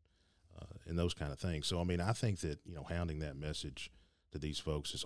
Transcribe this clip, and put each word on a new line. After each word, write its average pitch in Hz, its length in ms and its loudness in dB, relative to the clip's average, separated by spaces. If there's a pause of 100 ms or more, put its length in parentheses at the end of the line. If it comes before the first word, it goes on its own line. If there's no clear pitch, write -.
(600)
uh, - 160 -12 (100)
and 82 120 0
those 85 160 4
kind 76 180 -2
of 67 60 -6
things. 80 280 0
So, 87 140 2
I 87 40 4
mean, 87 160 4
I 98 120 4
think 107 280 2
that, 73 240 -2
you 87 100 -10
know, 73 100 -8
hounding 85 360 0
that 73 160 -2
message 73 540 -4 (420)
to 92 60 -4
these 76 200 -2
folks 76 360 0
is - 120 -4